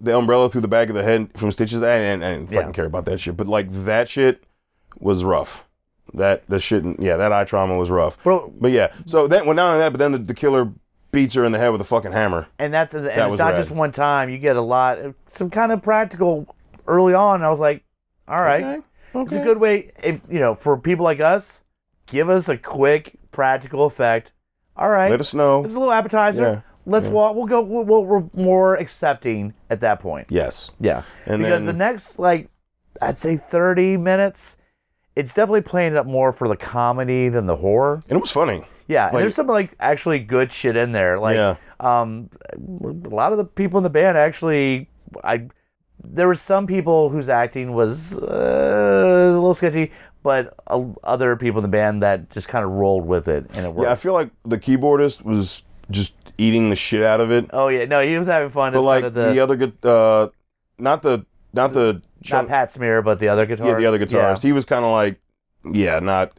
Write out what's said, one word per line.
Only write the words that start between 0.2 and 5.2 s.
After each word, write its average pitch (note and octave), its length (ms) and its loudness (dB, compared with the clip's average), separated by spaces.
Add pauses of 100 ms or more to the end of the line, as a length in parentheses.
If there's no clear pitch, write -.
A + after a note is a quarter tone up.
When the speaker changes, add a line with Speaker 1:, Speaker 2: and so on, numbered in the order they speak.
Speaker 1:
through B2 120 -4
the A2 60 -2
back A2+ 220 2
of G#2+ 60 -4
the G2 80 -2
head A2 320 0
from G#2 160 -2
Stitches, A2+ 300 -4
I, A#2 60 0
I, A2 240 2
I G2 60 -2
didn't F2 300 -6
fucking F#2+ 200 -2
Speaker 2:
Yeah. - 60 -12
Speaker 1:
care E2 120 -4
about E2+ 200 -6
that F#2 160 -4
shit. F2 160 -10
But, G2 100 -6
like, G#2 200 -2 (180)
that A2 240 0
shit C3+ 340 2 (560)
was F#2 240 0